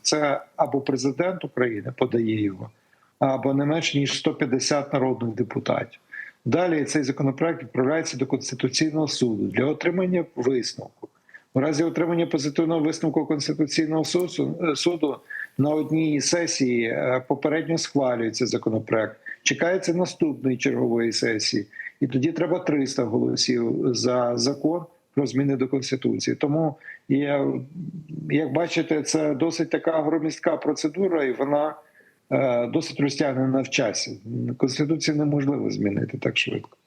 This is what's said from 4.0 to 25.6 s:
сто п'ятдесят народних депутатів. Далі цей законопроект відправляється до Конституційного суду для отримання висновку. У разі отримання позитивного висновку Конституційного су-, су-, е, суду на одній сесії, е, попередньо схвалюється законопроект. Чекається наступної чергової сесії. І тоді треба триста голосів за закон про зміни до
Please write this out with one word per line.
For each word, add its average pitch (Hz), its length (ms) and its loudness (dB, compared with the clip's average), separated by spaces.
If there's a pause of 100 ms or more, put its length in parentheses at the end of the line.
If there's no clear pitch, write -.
сто 156 160 0
п'ятдесят 139 580 0
народних 127 420 0
депутатів. - 640 -2 (440)
Далі 156 400 2
цей 147 180 0
законопроект 135 600 0
відправляється 135 540 0
до 131 100 -2
Конституційного 151 840 0
суду 110 360 0
для 101 200 2
отримання 175 600 0 (120)
висновку. - 720 -2 (460)
У 131 60 2
разі 151 240 2
отримання 165 420 2
позитивного 160 540 0
висновку 156 460 0
Конституційного 151 800 0
су-, 175 240 0
су-, 151 440 0
е, 135 40 -2
суду 156 400 0 (420)
на 143 120 4
одній 151 500 2
сесії, 131 640 2
е, 127 440 0
попередньо 151 500 0
схвалюється 123 680 0
законопроект. 110 720 0 (260)
Чекається 175 520 0
наступної 139 600 0
чергової 120 560 2
сесії. 107 540 -2 (340)
І 143 60 2
тоді 131 260 2
треба 165 260 0
триста 143 460 0
голосів 120 880 0
за 120 420 0
закон 143 460 0 (320)
про 139 120 2
зміни 135 300 0
до 127 120 0